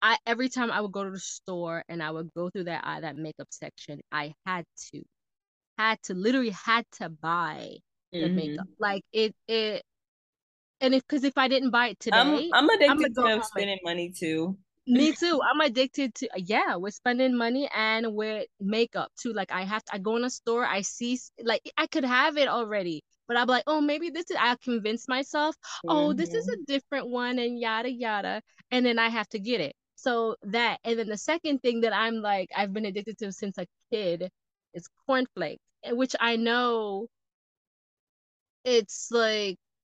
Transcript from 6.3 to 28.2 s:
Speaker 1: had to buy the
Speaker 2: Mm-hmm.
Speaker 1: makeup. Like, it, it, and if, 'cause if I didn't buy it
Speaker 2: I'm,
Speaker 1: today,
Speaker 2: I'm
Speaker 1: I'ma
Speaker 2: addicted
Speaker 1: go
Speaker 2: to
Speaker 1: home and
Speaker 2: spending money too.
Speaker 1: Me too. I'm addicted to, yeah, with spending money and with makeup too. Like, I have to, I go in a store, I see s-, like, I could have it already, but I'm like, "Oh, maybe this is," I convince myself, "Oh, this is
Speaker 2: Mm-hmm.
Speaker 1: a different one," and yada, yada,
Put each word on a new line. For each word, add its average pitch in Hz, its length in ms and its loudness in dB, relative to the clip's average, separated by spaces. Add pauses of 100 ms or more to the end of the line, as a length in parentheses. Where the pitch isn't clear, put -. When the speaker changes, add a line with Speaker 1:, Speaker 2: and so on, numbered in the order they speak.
Speaker 1:
had 226 420 0
to 180 160 -10
buy 160 680 -4 (420)
the 165 100 2
Speaker 2:
Mm-hmm. 185 60 2
Speaker 1:
makeup. 156 320 -4 (120)
Like, 202 240 -2 (100)
it, 220 220 2 (120)
it, 220 360 -2 (1000)
and 262 140 6
if, 262 120 2
'cause 285 160 0
if 277 140 2
I 269 100 6
didn't 262 240 2
buy 240 180 4
it 196 100 -10 (120)
Speaker 2:
I'm, 269 300 6
Speaker 1:
today, 311 100 -2
Speaker 2:
I'm 285 180 6 (180)
Speaker 1:
I'ma 285 200 4
Speaker 2:
addicted 233 80 -4
Speaker 1:
go 247 80 4
Speaker 2:
to 226 60 6
Speaker 1:
home 214 60 4
and 220 100 -2
Speaker 2:
spending 202 380 -4
money 175 280 -2
too. 165 460 -2 (300)
Speaker 1:
Me 269 260 6
too. 339 300 0
I'm 277 180 2
addicted 262 540 0
to, - 220 -8
yeah, 214 380 0
with 190 180 -4
spending 247 420 2
money 240 380 0
and 220 420 0
with 214 320 -4 (120)
makeup 208 580 -2
too. 233 160 -6
Like, 196 180 -4
I 185 120 -2
have 208 220 -4
to, - 100 -8
I - 20 -6
go 208 180 -2
in 233 80 0
a 254 60 -2
store, 233 360 -2
I 190 160 0
see 240 340 -4
s-, - 240 -12
like, 226 380 -2
I 311 100 2
could 311 180 0
have 269 320 2
it 277 100 4
already, 208 560 -2 (240)
but 240 100 -2
I'm 240 100 4
like, 247 180 4
"Oh, 302 160 2
maybe 294 300 0
this 311 180 -8
is," 370 100 -2
I 240 180 4
convince 226 500 -4
myself, 277 480 -2 (320)
"Oh, 294 260 4
this 339 220 -2
is 466 120 0
Speaker 2:
Mm-hmm. 466 120 -4
Speaker 1:
a 302 80 -12
different 277 420 -2
one," 247 300 -2
and 240 200 -2
yada, 226 320 -2
yada, 214 500 -4 (300)